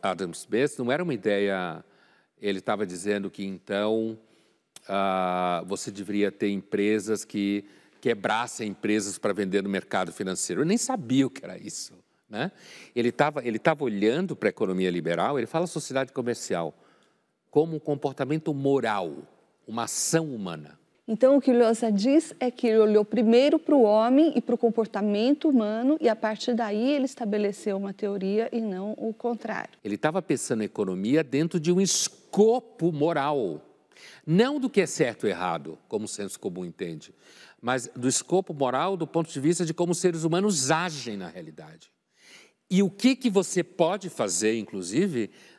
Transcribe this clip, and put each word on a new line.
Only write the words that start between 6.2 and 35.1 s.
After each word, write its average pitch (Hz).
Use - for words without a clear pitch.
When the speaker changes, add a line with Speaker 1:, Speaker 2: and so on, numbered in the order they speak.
Speaker 1:
ter 101
empresas 101
que 101
quebrassem 113
empresas 101
pra 101
vender 98
no 98
mercado 92
financeiro. 92
Eu 151
nem 202
sabia 220
o -
que -
era 90
isso, -
né? 120
Ele 120
tava, 147
ele 117
tava 151
olhando 117
pra 104
economia 92
liberal, 87
ele 113
fala 170
sociedade 135
comercial 101
como 160
um -
comportamento 147
moral, 113
uma 113
ação -
humana. 80
Speaker 2:
Então, 254
o 269
que 262
o 240
Lhosa 226
diz 247
é 247
que 247
ele 220
olhou 214
primeiro 240
pro 302
homem 240
e 240
pro -
comportamento 220
humano 240
e, 311
a 220
partir 220
daí, 220
ele 277
estabeleceu 208
uma 196
teoria 202
e 233
não 202
o 220
contrário. 226
Speaker 1:
Ele 101
tava 160
pensando 123
em 101
economia 101
dentro 151
de 160
um 180
escopo -
moral. 143
Não 233
do 254
que -
é 165
certo 123